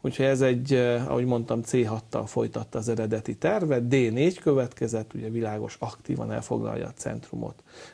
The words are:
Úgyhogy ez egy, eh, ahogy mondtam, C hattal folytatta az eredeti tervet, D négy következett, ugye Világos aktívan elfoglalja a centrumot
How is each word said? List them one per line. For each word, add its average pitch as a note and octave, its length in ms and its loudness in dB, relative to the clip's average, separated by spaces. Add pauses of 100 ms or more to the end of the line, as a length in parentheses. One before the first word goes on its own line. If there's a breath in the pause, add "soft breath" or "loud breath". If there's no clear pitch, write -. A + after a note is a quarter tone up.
Úgyhogy C3 260 -2
ez C3+ 140 4
egy, C3 340 4
eh, B2 360 2
ahogy B2 140 2
mondtam, A#2 380 0
C A#2+ 240 2
hattal A2 400 -4
folytatta A#2 520 -4
az A2 100 -4
eredeti A2 480 -2
tervet, D#3 520 2
D - 20 2
négy C3 480 4
következett, B2 760 0
ugye A2 140 -6
Világos A2 500 -4
aktívan A2+ 540 -6
elfoglalja A2+ 540 -4
a - 100 -10
centrumot A2+ 680 -8 (320 loud breath)